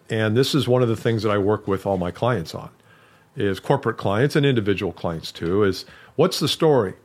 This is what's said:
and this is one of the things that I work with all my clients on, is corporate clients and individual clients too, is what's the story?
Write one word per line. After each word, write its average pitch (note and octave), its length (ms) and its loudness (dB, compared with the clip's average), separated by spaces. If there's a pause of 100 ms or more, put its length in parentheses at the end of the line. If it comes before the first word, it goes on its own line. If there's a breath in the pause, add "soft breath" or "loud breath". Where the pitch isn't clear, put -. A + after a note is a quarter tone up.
and A2 280 0
this C3 180 2
is B2 140 0
one B2+ 140 4
of A#2+ 60 2
the A2+ 80 0
things A2+ 280 -2
that A2 60 0
I G#2 80 2
work G2+ 280 0
with G2 180 -2
all G2 140 0
my F2 140 -4
clients A#2 420 -2
on, - 160 -12 (640 soft breath)
is G2+ 240 -2
corporate A#2 380 0
clients A2 400 0
and C#3+ 100 2
individual G2+ 460 0
clients E2 400 -8
too, F#2 320 0
is F#2+ 200 0 (300 loud breath)
what's F3 240 2
the E3 80 -2
story? C3 480 2 (100)